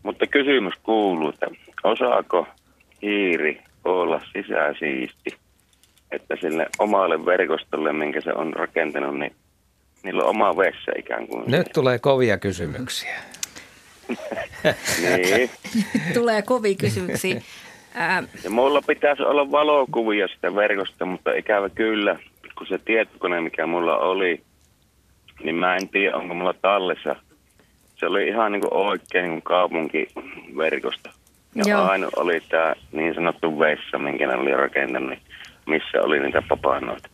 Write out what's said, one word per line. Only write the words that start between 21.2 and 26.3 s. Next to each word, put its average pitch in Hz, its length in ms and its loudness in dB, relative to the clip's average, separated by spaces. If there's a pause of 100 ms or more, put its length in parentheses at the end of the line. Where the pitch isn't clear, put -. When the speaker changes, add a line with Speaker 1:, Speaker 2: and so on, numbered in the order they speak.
Speaker 1:
ikävä 98 360 0
kyllä, 101 500 0 (400)
kun - 80 -14
se 92 120 -4
tietokone, 98 640 -2
mikä 80 260 -4
mulla 82 320 2
oli, 92 440 0 (1000)
niin 80 100 -2
mä 90 220 0
en 95 120 -4
tiedä, 98 280 0
onko 87 180 -6